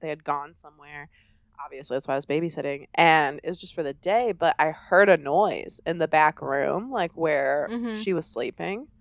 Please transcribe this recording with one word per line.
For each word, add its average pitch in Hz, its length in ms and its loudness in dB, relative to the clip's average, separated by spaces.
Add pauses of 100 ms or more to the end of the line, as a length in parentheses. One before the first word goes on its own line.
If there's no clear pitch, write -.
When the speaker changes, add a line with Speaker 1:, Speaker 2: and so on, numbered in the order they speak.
Speaker 1:
they 160 80 -10
had 156 160 -10
gone 147 300 -6
somewhere. 147 540 -20 (560)
Obviously, 139 300 -10
that's 135 140 -4
why 135 60 0
I - 20 0
was 139 100 -4
babysitting. 143 680 -4
And 156 480 4
it - 40 -6
was 180 120 -8
just - 160 -16
for 165 80 -4
the 139 100 -4
day, 220 380 0
but 170 260 0
I 156 140 2
heard 196 360 4
a 180 80 8
noise 147 720 0
in 170 120 -4
the 160 100 0
back 156 340 4
room, 143 480 -2
like, 185 260 -2
where 147 540 0
Speaker 2:
Mm-hmm. 226 320 -6
Speaker 1:
she 202 100 -2
was 160 140 -2
sleeping. 175 640 -8 (120)